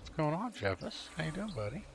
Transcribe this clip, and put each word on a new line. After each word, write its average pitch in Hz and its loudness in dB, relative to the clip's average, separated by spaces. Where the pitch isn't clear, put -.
What's - -10
going 151 4
on, 214 0
Jeffus? - 0
How 160 0
you 160 2
doing, 196 -2
buddy? 110 0